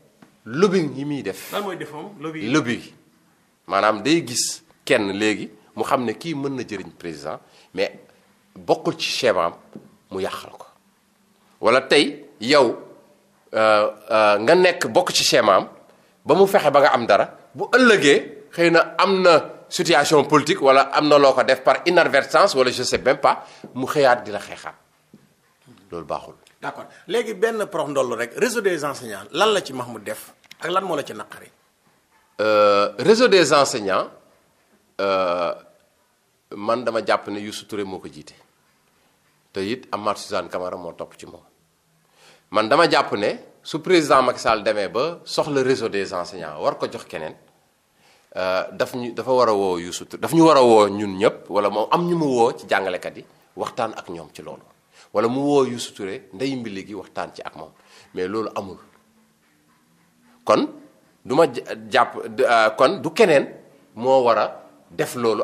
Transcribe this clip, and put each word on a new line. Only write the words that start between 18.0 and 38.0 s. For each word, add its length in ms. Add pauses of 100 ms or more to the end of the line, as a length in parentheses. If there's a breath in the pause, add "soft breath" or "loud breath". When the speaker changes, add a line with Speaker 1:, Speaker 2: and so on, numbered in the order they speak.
Speaker 1:
xëy 200
na 260
am 240
na 320 (160)
situation 560
politique, 380
wala 320
am 120
na 120
loo 160
ko 100
def 180
par 220
inadvertance, 720
wala 160
je 120
sais 160
même 220
pas, 240 (300 loud breath)
mu 100
xëyaat 400
di 60
la 80
xeexaat. 360 (1160)
Loolu 160
baaxul. 280 (280)
Speaker 2:
D'accord. 240 (200 soft breath)
Léegi 280
benn 320
prox 240
ndollu 240
rek, 240
réseau 240
des 200
enseignants, 500
lan 200
la 100
ci 120
Mahmoud 280
def 300 (260)
ak 120
lan 140
moo 120
la 80
ci 80
naqari? 380 (880)
Speaker 1:
Euh, 580
réseau 280
des 260
enseignants, 580 (880)
euh, 520 (1040)
man 280
dama 200
jàpp 240
ne 120
Youssou 260
Touré 160
moo 160
ko 80